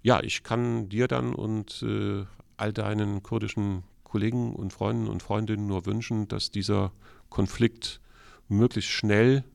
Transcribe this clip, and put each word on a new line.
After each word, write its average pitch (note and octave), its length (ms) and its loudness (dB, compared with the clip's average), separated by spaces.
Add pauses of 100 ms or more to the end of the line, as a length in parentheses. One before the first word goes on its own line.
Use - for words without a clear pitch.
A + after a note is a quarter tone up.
Ja, A#2 220 6
ich - 180 -4
kann A#2 480 -2
dir A2 180 0
dann B2 280 -2
und, A2 480 -6
äh, G2+ 420 -2 (320)
all G#2 160 -4
deinen G#2 480 -2
kurdischen G2+ 640 -2 (200)
Kollegen A2+ 520 -2
und - 180 -6
Freunden A2 340 -2
und G2+ 140 -4
Freundinnen G#2 460 -2
nur F#2+ 180 -2
wünschen, G#2+ 420 -2
dass - 220 -4
dieser G2 420 0 (380)
Konflikt - 720 0 (460)
möglichst G#2+ 420 2
schnell A#2 540 6 (120)